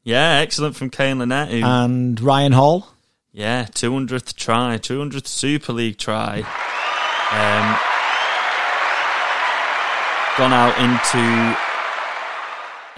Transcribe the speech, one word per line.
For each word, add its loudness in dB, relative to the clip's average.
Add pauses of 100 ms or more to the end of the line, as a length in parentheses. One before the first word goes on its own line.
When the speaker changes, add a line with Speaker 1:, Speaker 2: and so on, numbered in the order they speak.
Speaker 1:
Yeah, 4
excellent 0
from -4
Kane 0
Lynette. 0
Who 0
Speaker 2:
And 2
Ryan 6
Hall. 6 (460)
Speaker 1:
Yeah, -2
two -2
hundredth -4
try, 0
two -4
hundredth -6
Super -2
League -2
try. -2 (960)
Um, 2 (2500)
gone 2
out 4
into, 2 (1400)